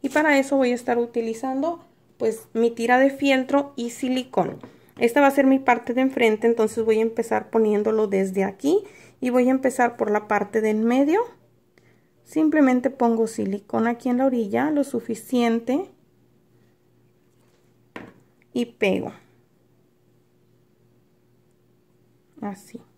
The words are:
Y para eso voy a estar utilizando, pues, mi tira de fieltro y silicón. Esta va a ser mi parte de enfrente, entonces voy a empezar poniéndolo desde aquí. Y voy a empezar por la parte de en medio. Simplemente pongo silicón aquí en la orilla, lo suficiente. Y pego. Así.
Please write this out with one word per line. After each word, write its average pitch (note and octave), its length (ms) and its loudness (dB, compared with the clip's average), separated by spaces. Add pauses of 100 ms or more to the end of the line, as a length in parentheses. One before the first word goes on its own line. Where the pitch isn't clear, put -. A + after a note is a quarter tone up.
Y C#4 80 -6
para D4 280 2
eso C#4 200 0
voy B3+ 140 2
a B3 40 0
estar A#3 220 -4
utilizando, C4 880 -4 (320)
pues, A3 360 -4
mi A#3 180 2
tira A#3 280 2
de C4+ 100 6
fieltro C4+ 680 0
y A#3+ 140 -6
silicón. B3+ 680 -4 (380)
Esta A#3+ 240 2
va C#4 60 6
a C4+ 40 6
ser C#4 140 2
mi C4+ 140 6
parte A#3+ 340 0
de B3+ 80 0
enfrente, A#3 440 2
entonces A#3 380 0
voy A3 160 2
a A3 40 2
empezar A3+ 460 -2
poniéndolo G#3+ 580 2
desde F#3+ 360 -2
aquí. C#4 400 -2 (380)
Y B3 80 -2
voy B3 180 2
a C4 40 2
empezar B3+ 440 0
por G#3+ 160 -4
la G#3 160 -2
parte G#3 320 -2
de G#3+ 120 0
en G#3+ 120 0
medio. C#4+ 380 2 (1040)
Simplemente C#4+ 640 2
pongo A#3 380 0
silicón A3 600 -4
aquí A#3+ 220 -4
en B3 80 0
la C4 80 0
orilla, A#3+ 460 0
lo C#4+ 120 0
suficiente. A#3+ 1040 -2 (2500)
Y A#3+ 140 -4
pego. F#3+ 480 -4 (3250)
Así. G3+ 400 -14 (160)